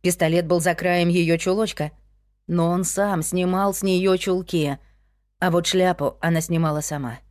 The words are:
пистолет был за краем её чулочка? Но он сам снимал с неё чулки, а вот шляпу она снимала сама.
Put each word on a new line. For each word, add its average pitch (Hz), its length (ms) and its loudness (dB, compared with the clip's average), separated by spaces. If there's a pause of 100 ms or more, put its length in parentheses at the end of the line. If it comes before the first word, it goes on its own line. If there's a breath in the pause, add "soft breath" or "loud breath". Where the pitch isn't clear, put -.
пистолет 170 460 0
был 175 120 2
за 170 160 0
краем 175 340 0
её 170 280 2
чулочка? 185 540 -2 (560)
Но 170 220 0
он 180 140 0
сам 196 380 -2
снимал 185 520 0
с - 100 -6
неё 185 340 2
чулки, 175 640 -2 (600)
а 180 120 2
вот 170 140 2
шляпу 185 560 0
она 165 200 0
снимала 160 400 0
сама. 135 380 -8 (120)